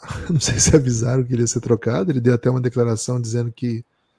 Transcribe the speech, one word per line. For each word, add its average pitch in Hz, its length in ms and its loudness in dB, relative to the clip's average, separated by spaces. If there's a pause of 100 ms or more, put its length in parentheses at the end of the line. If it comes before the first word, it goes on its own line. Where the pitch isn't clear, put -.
<laughs> - 200 -8
não 165 100 0
sei 117 200 -2
se - 160 4
avisaram 127 480 2
que 123 100 -4
ele 117 80 2
ia 117 60 2
ser 120 140 -2
trocado. 127 500 0
Ele 131 100 -2
deu 123 140 4
até 123 160 0
uma 127 100 0
declaração 120 580 0
dizendo 117 320 -4
que 117 320 -6 (360)